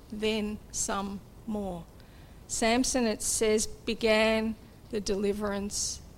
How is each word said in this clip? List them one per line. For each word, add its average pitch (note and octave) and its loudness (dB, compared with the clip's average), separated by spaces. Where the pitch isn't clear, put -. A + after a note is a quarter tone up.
then G#3+ -2
some G3 -4
more. F#3+ -6
Samson, A#3+ 2
it - -2
says, G#3+ 2
began A3 2
the G#3+ -2
deliverance G3+ -2